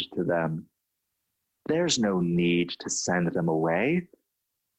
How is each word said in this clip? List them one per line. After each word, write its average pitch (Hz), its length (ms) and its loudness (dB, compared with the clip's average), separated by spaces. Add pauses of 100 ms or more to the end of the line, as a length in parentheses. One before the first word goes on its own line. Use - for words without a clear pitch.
(140)
to 90 80 -2
them, 82 460 -2 (1000)
"There's 160 320 2
no 98 220 2
need 87 500 2 (100)
to - 100 -8
send 90 420 0
them 165 160 0
away. 98 600 0 (720)